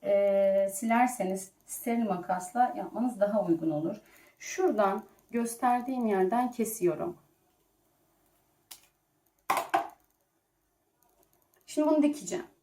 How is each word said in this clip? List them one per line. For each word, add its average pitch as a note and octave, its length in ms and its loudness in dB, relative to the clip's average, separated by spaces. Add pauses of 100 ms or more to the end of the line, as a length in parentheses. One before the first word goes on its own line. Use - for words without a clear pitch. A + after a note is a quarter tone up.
e, G3 680 2
silerseniz A3+ 760 0 (140)
steril A#3 380 -2
makasla F#3+ 720 -2
yapmanız G3+ 420 -4
daha G3+ 260 2
uygun D#3+ 240 2
olur. D#3+ 320 -2 (380)
Şuradan G#3+ 640 0 (280)
gösterdiğim B3 720 -2
yerden G#3+ 460 2
kesiyorum. F3 680 -2 (4000)
Şimdi D4+ 240 0
bunu D#4 140 4
dikeceğim. A#3 420 -2 (180)